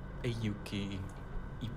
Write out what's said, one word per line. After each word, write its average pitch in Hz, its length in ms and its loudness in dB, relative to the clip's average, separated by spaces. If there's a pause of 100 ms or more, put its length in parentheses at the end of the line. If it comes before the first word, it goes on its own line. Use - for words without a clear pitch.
(240)
Ei, 120 120 4 (140)
o 101 140 2
quê? 98 340 2 (800)